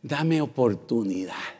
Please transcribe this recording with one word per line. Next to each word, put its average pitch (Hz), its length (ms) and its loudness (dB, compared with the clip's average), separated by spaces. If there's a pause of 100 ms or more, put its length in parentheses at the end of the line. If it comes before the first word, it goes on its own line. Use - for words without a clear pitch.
dame 156 380 0
oportunidad 104 920 0 (260)